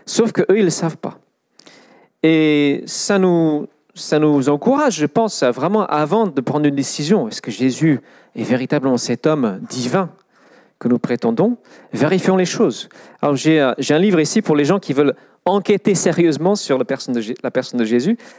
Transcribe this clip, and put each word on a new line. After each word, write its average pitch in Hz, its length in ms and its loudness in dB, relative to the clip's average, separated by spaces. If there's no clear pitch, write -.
sauf - 280 0
qu'eux, - 180 0
ils 196 80 4
ne 214 60 4
le 175 60 2
savent 160 280 -4
pas. - 200 -12
Et 151 640 2
ça 196 320 -2
nous, 165 480 2
ça - 240 -2
nous 147 320 2
encourage, 247 460 0
je 151 100 -2
pense, 220 360 -2
à 123 100 2
vraiment, 180 340 0
avant 151 400 0
de 139 160 -4
prendre 147 240 0
une 143 100 0
décision, 147 520 -2
est-ce - 120 -12
que - 120 -10
Jésus 131 480 0
est 113 80 -6
véritablement 127 560 0
cet - 280 -4
homme 123 340 0
divin 131 400 -2
que - 80 -4
nous 120 100 2
prétendons ? 123 580 -2
Vérifions 175 420 0
les 185 80 2
choses. 175 460 -2
Alors, 143 140 0
j'ai, 156 220 2
euh, 135 200 2
j'ai 139 160 0
un 151 40 4
livre 180 220 2
ici 156 220 0
pour 160 120 0
les 143 120 2
gens 190 140 2
qui - 120 -6
veulent 139 220 2
enquêter 202 460 0
sérieusement 165 640 0
sur 143 200 -2
la 127 80 0
personne 131 300 -6
de 120 60 -2
Jé-, 110 240 -8
la 123 80 -6
personne 127 260 -4
de 117 60 2
Jésus. 120 340 0